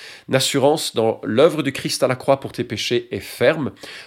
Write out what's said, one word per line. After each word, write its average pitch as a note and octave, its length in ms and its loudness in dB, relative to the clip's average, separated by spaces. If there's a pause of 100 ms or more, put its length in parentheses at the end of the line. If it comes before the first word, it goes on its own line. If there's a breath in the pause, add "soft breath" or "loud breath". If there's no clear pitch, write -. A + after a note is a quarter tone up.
(320 loud breath)
assurance C#3 600 2
dans A2+ 300 0
l'œuvre D3 400 4
du C3 80 -2
Christ - 320 -4
à C3+ 40 4
la B2+ 100 -2
croix C3+ 240 0
pour A2 100 -10
tes A#2+ 140 -4
péchés A#2+ 460 -4
est G2+ 100 -6
ferme. C3 500 0 (360 loud breath)